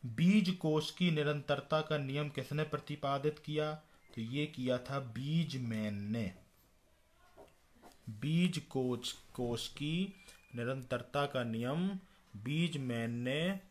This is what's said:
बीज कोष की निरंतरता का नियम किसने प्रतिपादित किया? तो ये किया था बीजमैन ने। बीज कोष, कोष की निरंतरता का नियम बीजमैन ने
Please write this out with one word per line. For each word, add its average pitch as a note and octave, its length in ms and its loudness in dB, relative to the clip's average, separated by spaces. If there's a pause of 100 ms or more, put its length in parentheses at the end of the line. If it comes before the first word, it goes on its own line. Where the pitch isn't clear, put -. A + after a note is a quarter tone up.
बीज E3+ 440 6
कोष D#3 420 2
की F3+ 200 2
निरंतरता D3 680 2
का D3+ 160 0
नियम C#3+ 320 -2
किसने C#3+ 340 -2
प्रतिपादित D3 760 -2
किया? D3+ 340 -2 (420)
तो A2+ 60 -6
ये B2+ 240 -2
किया B2+ 320 0
था C#3 220 -4
बीजमैन B2 1040 -2
ने। G#2 300 -2 (1800)
बीज D#3+ 480 2
कोष, B2+ 540 -2
कोष - 560 -4
की E3+ 460 -2 (420)
निरंतरता B2 720 -2
का C3+ 180 -2
नियम B2 460 0 (460)
बीजमैन B2+ 760 0
ने C#3+ 480 0 (120)